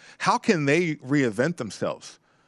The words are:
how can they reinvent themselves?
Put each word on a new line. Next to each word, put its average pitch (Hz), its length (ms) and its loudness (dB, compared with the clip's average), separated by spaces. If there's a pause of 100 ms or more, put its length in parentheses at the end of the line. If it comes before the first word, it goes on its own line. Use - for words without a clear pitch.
(180)
how 208 200 0
can 175 280 0
they 156 300 2
reinvent 135 640 0
themselves? - 600 -8 (280)